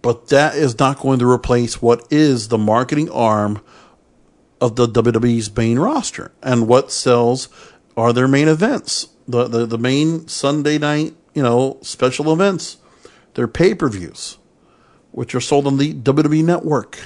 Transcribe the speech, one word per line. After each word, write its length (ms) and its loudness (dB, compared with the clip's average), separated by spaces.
But 260 -2
that 280 2
is 220 0
not 220 0
going 200 0
to 100 2
replace 520 0
what 300 2
is 380 2
the 80 0
marketing 520 0
arm 520 0
of 160 0
the 100 2
W 280 0
W 200 2
E's 220 -4
main 240 0
roster. 540 -6
And 240 0
what 240 2
sells 560 0
are 160 2
their 160 2
main 220 4
events, 580 -2
the, 220 -2
the, 180 0
the 120 -6
main 500 -2
Sunday 500 -2
night, 380 -2
you 80 -2
know, 400 0
special 520 -2
events, 440 0
their 120 -2
pay-per-views, 880 -2
which 220 -8
are 60 -2
sold 280 0
on 100 0
the 160 0
W 300 0
W 180 2
E 20 2
Network, 640 -2